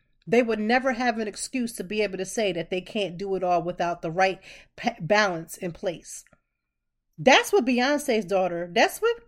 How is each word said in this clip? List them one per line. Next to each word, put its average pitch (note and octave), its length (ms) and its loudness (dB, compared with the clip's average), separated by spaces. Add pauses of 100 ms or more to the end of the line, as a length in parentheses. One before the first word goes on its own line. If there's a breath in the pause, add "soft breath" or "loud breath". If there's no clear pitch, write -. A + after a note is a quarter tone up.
(260)
they A#3 160 4
would A3+ 160 0
never B3 340 0
have A#3 260 -2
an A3 80 -4
excuse A3+ 460 -6
to G3 120 -10
be G#3+ 180 -2
able F#3+ 160 -4
to F#3+ 80 -4
say G3+ 260 -2
that D#3+ 160 -4
they F#3 140 -4
can't F#3 340 -4
do G3 180 -4
it F#3 80 -2
all F3+ 200 2
without F3 400 -4
the E3 80 -4
right F#3 300 2 (360 loud breath)
pa-, - 240 -2
balance F3+ 560 0
in F3+ 160 -8
place. - 500 -10 (920)
That's F4 340 6
what G4 140 4
Beyonce's B3 640 0
daughter, F3 440 -2
that's B3+ 280 2
what, A#4 180 2 (120)